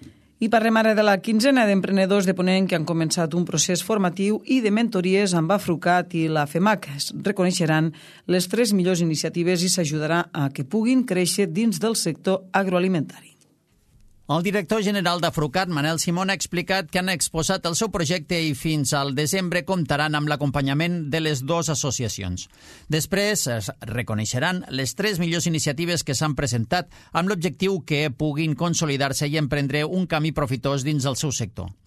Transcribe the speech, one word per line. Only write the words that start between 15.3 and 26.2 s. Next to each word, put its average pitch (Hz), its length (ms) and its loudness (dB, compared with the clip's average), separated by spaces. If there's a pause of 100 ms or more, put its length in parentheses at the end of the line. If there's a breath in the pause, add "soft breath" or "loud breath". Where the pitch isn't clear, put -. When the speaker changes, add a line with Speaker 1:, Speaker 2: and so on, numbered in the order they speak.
Speaker 2:
Manel 156 320 0
Simón, 180 320 0
ha 190 80 2
explicat 180 480 -2
que 180 140 -2
han 190 100 -2
exposat 170 560 -2
el 170 80 -2
seu 220 160 0
projecte 175 480 -2
i 156 160 0
fins 151 400 -2
al 139 220 -2
desembre 175 500 0
comptaran 151 480 0
amb 147 160 0
l'acompanyament 147 800 0
de 160 80 0
les 151 240 0
dues 165 240 0
associacions. 110 800 -4 (420 loud breath)
Després 190 640 0
es 110 160 -4 (160)
reconeixeran 113 880 -2
les 131 240 -4
tres 196 240 -2
millors 170 320 0
iniciatives 160 560 -2
que 139 80 -2
s'han 151 240 -2